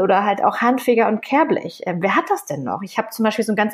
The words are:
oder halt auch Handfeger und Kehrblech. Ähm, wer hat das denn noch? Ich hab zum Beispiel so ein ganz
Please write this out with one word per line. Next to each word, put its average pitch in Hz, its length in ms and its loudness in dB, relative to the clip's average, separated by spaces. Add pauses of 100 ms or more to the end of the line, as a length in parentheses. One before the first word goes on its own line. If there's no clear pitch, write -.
oder 190 240 4
halt 202 180 0
auch - 140 2
Handfeger 240 500 2
und 214 140 -2
Kehrblech. 277 640 0
Ähm, 175 160 -4
wer 196 120 0
hat 330 140 2
das - 160 -2
denn 143 180 -8
noch? 127 200 -6
Ich 196 160 -6
hab 226 160 -4
zum 226 100 -2
Beispiel 220 220 0
so 220 80 -2
ein - 20 0
ganz 214 180 0